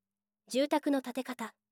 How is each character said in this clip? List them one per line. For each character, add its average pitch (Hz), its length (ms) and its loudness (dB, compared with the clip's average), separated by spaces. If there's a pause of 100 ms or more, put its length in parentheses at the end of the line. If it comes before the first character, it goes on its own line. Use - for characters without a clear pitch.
(460)
住 277 220 0
宅 294 240 2
の 269 100 2
建 240 120 -8
て 254 100 -4
方。 226 300 -8 (180)